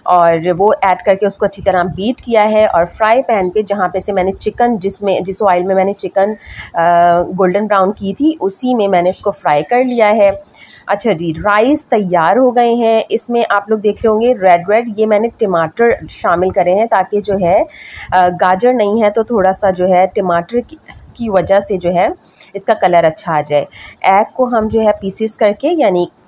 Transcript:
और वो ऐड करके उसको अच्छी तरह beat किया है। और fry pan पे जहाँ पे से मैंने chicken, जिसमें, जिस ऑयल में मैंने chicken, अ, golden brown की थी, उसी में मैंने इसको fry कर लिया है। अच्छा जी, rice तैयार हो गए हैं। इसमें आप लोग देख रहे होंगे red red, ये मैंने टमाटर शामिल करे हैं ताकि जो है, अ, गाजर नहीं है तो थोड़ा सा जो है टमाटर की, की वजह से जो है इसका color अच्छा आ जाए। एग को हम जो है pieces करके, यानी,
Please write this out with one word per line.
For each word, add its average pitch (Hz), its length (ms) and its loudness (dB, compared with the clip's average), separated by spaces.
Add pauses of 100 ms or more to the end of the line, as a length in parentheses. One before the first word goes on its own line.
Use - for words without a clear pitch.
और 170 460 2
वो 196 220 2 (100)
ऐड 185 180 0
करके 196 240 0
उसको 202 200 -2
अच्छी 196 160 -10
तरह 185 220 0
beat 190 360 -6
किया 220 220 0
है। 214 240 2
और 170 200 0
fry 226 360 0
pan 202 280 -2
पे 214 120 -2
जहाँ 202 260 -2
पे 185 120 -6
से 202 120 -6
मैंने 190 200 0
chicken, 226 460 -2
जिसमें, 190 460 -4
जिस 185 180 -6
ऑयल 180 220 2
में 190 100 -2
मैंने 190 180 0
chicken, 196 400 -2 (420)
अ, 175 480 4
golden 190 440 0
brown 196 260 0
की 196 200 -6
थी, 311 280 -2
उसी 254 340 -2
में 208 140 0
मैंने 180 220 2
इसको 196 200 -4
fry 151 320 0
कर 247 220 0
लिया 240 220 0
है। 202 440 2 (380)
अच्छा 202 240 -2
जी, 165 200 -4
rice 208 540 0
तैयार 185 520 2
हो 254 120 4
गए 233 240 2
हैं। 226 360 2
इसमें 233 400 -2
आप 202 200 0
लोग 220 100 0
देख 208 140 0
रहे 226 140 -2
होंगे 220 240 2
red 185 380 2
red, 226 280 0
ये 220 80 0
मैंने 220 220 0
टमाटर 190 840 -2
शामिल 180 400 -2
करे 175 240 0
हैं 220 140 0
ताकि 202 320 0
जो 202 180 -2
है, 202 280 2 (460)
अ, 180 160 4
गाजर 185 440 2
नहीं 226 300 0
है 208 80 2
तो 220 140 0
थोड़ा 190 280 0
सा 190 180 0
जो 180 160 -2
है 185 200 4
टमाटर 190 540 -2
की, - 180 -10 (380)
की 233 120 -8
वजह 190 320 2
से 202 180 -2
जो 175 120 -2
है 190 240 0 (420)
इसका 214 180 -2
color 180 300 2
अच्छा 160 280 -2
आ 151 80 0
जाए। 147 260 -2 (380)
एग 196 220 2 (100)
को 254 100 0
हम 226 220 -2
जो 220 120 0
है 214 120 2
pieces 208 440 -6
करके, 214 320 0
यानी, 202 420 0 (180)